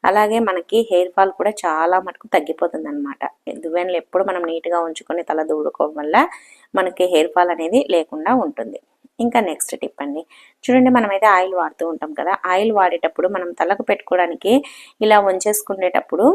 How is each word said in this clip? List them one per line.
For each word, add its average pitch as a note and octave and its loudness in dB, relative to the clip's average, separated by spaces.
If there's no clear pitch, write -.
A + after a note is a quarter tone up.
అలాగే G#3 4
మనకి G3 -2
హెయిర్ F3+ 2
ఫాల్ F#3+ 4
కూడా - -2
చాలా E3+ 0
మటుకు F#3 -16
తగ్గిపోతుంది D#3+ -2
అనమాట. C#3+ -8
దువ్వెనలు E3+ -4
ఎప్పుడు F#3 -2
మనం F#3 -4
నీట్‌గా E3+ -4
ఉంచుకొని E3 -6
తల D#3 -2
దువ్వుకోవడం D#3 -4
వల్ల D3+ -2
మనకి F#3 0
హెయిర్ D#3+ 2
ఫాల్ F3 2
అనేది E3 0
లేకుండా E3 -2
ఉంటుంది. A#2 -6
ఇంకా A#3 0
నెక్స్ట్ F3 -6
టిప్ - -12
అండి, C#3+ -8
చూడండి, B3+ 6
మనమైతే G#3+ 2
ఆయిల్ F#3 4
వాడుతూ E3 -4
ఉంటాం D#3 -8
కదా. E3 -2
ఆయిల్ G3 2
వాడేటప్పుడు F3 0
మనం F3+ -4
తలకు F3 -4
పెట్టుకోవడానికి F3+ 0
ఇలా G#3+ 6
వంచేసుకునేటప్పుడు F#3+ 0